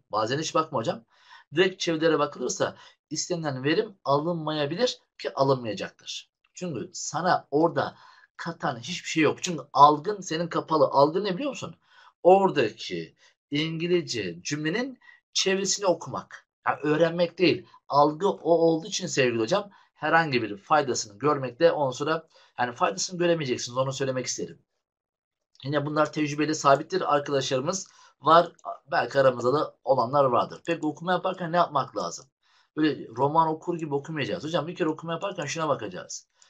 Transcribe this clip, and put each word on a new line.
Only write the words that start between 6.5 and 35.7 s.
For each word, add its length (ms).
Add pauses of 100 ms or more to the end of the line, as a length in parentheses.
Çünkü 400
sana 580
orada 440 (420)
katan 420
hiçbir 300
şey 140
yok. 200
Çünkü 200 (100)
algın 480
senin 260
kapalı. 380
Algın 400
ne 100
biliyor 140
musun? 260 (480)
Oradaki 920 (360)
İngilizce 920
cümlenin 560 (340)
çevirisini 520
okumak. 600 (200)
Yani 140
öğrenmek 560
değil. 300 (200)
Algı 420
o 220
olduğu 360
için 200
sevgili 340
hocam 280 (240)
herhangi 480
bir 160
faydasını 640
görmekte 520
ondan 200
sonra 360 (320)
yani 160
faydasını 440
göremeyeceksiniz. 580
Onu 160
söylemek 320
isterim. 360 (1000)
Yine 220
bunlar 280
tecrübeli 420
sabittir. 600
Arkadaşlarımız 720 (340)
var. 300 (400)
Belki 280
aramızda 340
da 300
olanlar 420
vardır. 400
Peki 200
okuma 260
yaparken 400
ne 60
yapmak 400
lazım? 280 (500)
Böyle 320
roman 400
okur 320
gibi 140
okumayacağız. 500
Hocam 240
bir 80
kere 140
okuma 240
yaparken 320
şuna 240
bakacağız. 580 (220)